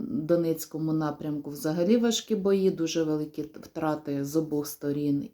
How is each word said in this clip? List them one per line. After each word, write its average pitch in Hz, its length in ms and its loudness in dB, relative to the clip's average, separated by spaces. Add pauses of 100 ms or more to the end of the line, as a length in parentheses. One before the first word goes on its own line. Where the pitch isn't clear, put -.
Донецькому 160 840 0
напрямку 151 560 -2
взагалі 165 480 2
важкі 226 380 0
бої, 190 360 4
дуже 165 320 0
великі 151 380 -2
втрати 151 840 -4
з 143 100 -6
обох 147 320 0
сторін 143 680 -2